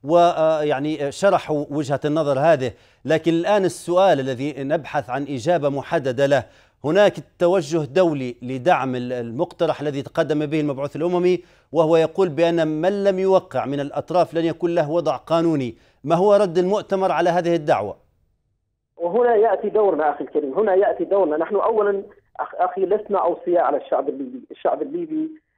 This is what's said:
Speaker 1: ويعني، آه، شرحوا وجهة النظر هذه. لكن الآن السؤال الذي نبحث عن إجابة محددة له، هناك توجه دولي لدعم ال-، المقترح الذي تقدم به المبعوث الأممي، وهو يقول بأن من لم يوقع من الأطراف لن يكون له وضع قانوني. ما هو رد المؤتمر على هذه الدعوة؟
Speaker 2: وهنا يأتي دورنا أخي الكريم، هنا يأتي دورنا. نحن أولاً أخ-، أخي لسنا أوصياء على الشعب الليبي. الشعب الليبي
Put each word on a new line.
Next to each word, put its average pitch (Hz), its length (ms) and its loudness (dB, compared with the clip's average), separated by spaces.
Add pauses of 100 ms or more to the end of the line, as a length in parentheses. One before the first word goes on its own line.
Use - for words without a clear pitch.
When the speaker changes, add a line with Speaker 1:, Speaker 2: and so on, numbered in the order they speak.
Speaker 1:
ويعني، 156 1040 2
آه، - 20 -2
شرحوا 156 640 0
وجهة 139 340 -2
النظر 147 340 0
هذه. 135 320 2 (340)
لكن 160 260 2
الآن 185 340 2
السؤال 175 540 2
الذي 135 380 -6
نبحث 139 520 -4
عن 135 140 -4
إجابة 143 460 -2
محددة 135 560 -2
له، 139 180 2 (400)
هناك 180 300 4 (260)
توجه 170 460 2
دولي 139 560 0
لدعم 131 540 0
ال-، 123 180 -6
المقترح 135 680 -4
الذي 143 200 -4
تقدم 151 440 -2
به 151 140 -2
المبعوث 143 360 -4
الأممي، 175 480 0 (280)
وهو 160 260 4
يقول 165 320 2
بأن 165 380 0
من 180 360 -2
لم 190 160 2
يوقع 190 460 0
من 143 140 -4
الأطراف 147 540 -2
لن 165 120 -2
يكون 170 300 -2
له 151 160 0
وضع 165 240 0
قانوني. 156 600 -2 (280)
ما 160 120 0
هو 202 200 4
رد 190 220 2
المؤتمر 190 540 0
على 170 180 2
هذه 170 260 0
الدعوة؟ 131 400 0 (1040)
Speaker 2:
وهنا 226 380 2
يأتي 208 340 2
دورنا 165 420 2
أخي 143 120 -8
الكريم، 139 300 -4
هنا 190 220 2
يأتي 185 280 2
دورنا. 165 340 0
نحن 165 180 -4
أولاً 202 480 0 (360)
أخ-، - 160 -8
أخي 180 260 -2
لسنا 196 380 0
أوصياء 175 420 0
على 135 160 0
الشعب 135 320 -2
الليبي. 131 300 -10 (120)
الشعب - 300 -2
الليبي 311 480 -6 (280)